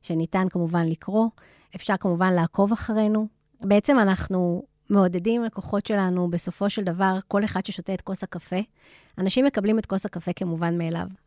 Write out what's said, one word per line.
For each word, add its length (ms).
שניתן 480
כמובן 380
לקרוא. 400
אפשר 220
כמובן 360
לעקוב 380
אחרינו. 560
בעצם 380
אנחנו 640
מעודדים 540
לקוחות 420
שלנו, 460
בסופו 380
של 140
דבר, 340
כל 160
אחד 220
ששותה 280
את 80
כוס 220
הקפה. 360
אנשים 280
מקבלים 340
את 60
כוס 200
הקפה 280
כמובן 440
מאליו 300